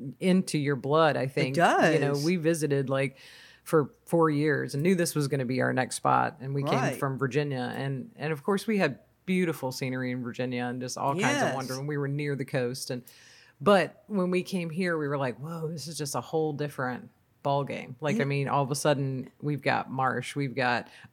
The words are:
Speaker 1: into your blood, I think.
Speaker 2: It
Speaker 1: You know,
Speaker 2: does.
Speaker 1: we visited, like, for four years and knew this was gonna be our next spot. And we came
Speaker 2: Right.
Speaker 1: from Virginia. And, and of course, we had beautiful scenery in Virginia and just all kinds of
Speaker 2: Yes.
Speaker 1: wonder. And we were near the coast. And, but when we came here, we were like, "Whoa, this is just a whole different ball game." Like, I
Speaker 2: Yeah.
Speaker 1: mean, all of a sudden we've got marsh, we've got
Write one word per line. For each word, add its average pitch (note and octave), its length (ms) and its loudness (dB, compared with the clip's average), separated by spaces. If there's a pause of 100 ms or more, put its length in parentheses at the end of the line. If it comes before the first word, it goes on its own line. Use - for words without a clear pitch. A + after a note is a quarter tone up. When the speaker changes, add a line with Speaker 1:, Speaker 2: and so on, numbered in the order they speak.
(200)
Speaker 1:
into F#3 380 2
your C#3+ 180 0
blood, C#3+ 400 4
I C3 100 0
think. C3+ 300 0
Speaker 2:
It E3 40 4
Speaker 1:
You F#3 400 6
know, C#3 140 2
Speaker 2:
does. C#3+ 100 -2
Speaker 1:
we F3+ 120 2
visited, D3 520 0
like, C3+ 280 -2 (460)
for D#3 300 2 (120)
four E3 240 4
years C#3+ 460 2
and C#3 80 -2
knew F#3 120 4
this E3+ 200 0
was D3 140 2
gonna C3+ 180 0
be B2+ 160 0
our B2+ 100 2
next B2+ 240 0
spot. B2+ 440 2
And C3+ 140 -6
we C#3+ 80 -2
came D3+ 160 0
Speaker 2:
Right. E3+ 200 0
Speaker 1:
from C#3 180 -2
Virginia. C3 600 -2
And, C3 400 -6
and D3+ 160 -4
of C#3+ 100 -8
course, G3 240 -2
we A3 120 0
had D3+ 200 2 (260)
beautiful D#3+ 480 0
scenery B2+ 380 -4
in B2+ 120 -4
Virginia B2 420 -4
and B2 180 -6
just B2+ 160 -8
all C3+ 160 0
kinds G3 100 0 (120)
of C4 120 2
Speaker 2:
Yes. C#3+ 60 -2
Speaker 1:
wonder. C3 240 -6
And C#3 100 -6
we D3+ 80 -2
were C#3+ 120 -2
near C#3+ 280 -2
the B2+ 80 -4
coast. B2+ 460 -4
And, B2 120 -6 (600)
but F3 440 4
when F#3 240 0
we F3+ 120 2
came F3 260 -4
here, E3+ 300 -2
we D3 100 -2
were C#3+ 80 0
like, B2+ 220 -2
"Whoa, D#3+ 300 -8
this D#3 200 -8
is D#3 80 -10
just D3 180 -6
a C#3 60 0
whole D#3 320 -2
different C#3 560 -6 (340)
ball C#3+ 220 0
game." - 380 -10
Like, D#3 140 0
I - 20 -2
Speaker 2:
Yeah. C#3+ 80 2
Speaker 1:
mean, C#3 220 0
all C#3+ 140 2
of C#3 80 -2
a D3 40 0
sudden C3+ 560 0 (100)
we've D3 220 -4
got A#2+ 280 0
marsh, B2 460 -2
we've C#3 180 -4
got B2 340 0 (240)